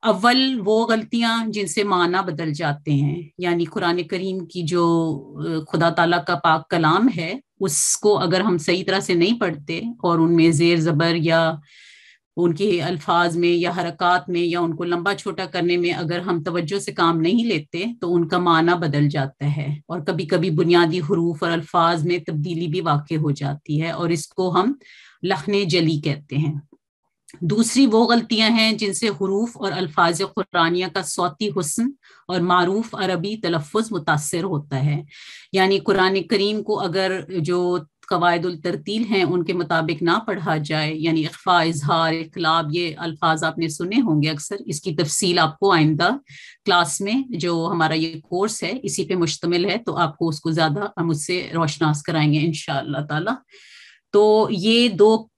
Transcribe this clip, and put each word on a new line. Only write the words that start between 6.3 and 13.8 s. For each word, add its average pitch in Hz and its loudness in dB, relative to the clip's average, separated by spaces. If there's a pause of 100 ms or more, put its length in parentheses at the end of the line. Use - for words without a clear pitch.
पाक 160 0
कलाम 170 2
है, 180 -4 (180)
उसको 196 0
अगर 185 2
हम 196 2
सही 185 0
तरह 190 0
से 196 0
नहीं 202 2
पढ़ते 170 -4 (200)
और 170 2
उनमें 165 6
जेर 170 4
ज़बर 165 2
या 160 2 (760)
उनके 175 2
अल्फाज 170 0
में 175 2
या 175 0
हरकत 180 0